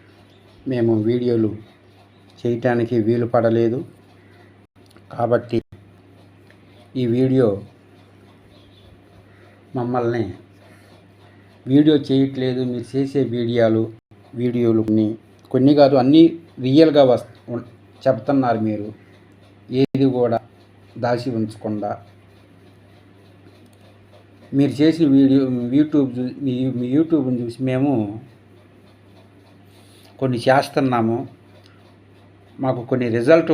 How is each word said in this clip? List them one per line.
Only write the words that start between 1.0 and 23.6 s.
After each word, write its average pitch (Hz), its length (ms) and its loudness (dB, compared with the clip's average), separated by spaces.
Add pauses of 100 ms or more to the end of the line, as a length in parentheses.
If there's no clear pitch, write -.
వీడియోలు 120 420 -2 (920)
చేయటానికి 120 580 -2 (100)
వీలు 120 260 -2
పడలేదు. 117 460 0 (1400)
కాబట్టి 117 440 -2 (1400)
ఈ 127 100 -2 (100)
వీడియో 131 320 2 (2250)
మమ్మల్ని 120 480 -4 (1400)
వీడియో 147 320 4 (140)
చేయట్లేదు, 131 580 -2
మీరు 120 240 -8
చేసే 135 300 -2 (100)
వీడియోలు, 117 500 0 (500)
వీడియోలు 117 540 0
కొన్ని, 107 220 2 (420)
కొన్ని 135 300 4
కాదు 139 220 6
అన్నీ 151 200 8 (440)
రియల్గా 147 440 6
వస్-, - 160 -2 (280)
ఉన్-, 117 120 -10 (360)
చెప్తున్నారు 127 640 -2
మీరు. 104 200 -6 (840)
ఏది 135 360 0 (120)
కూడా 117 200 0 (640)
దాచి 123 340 -4
ఉంచకుండా 107 520 -6 (2750)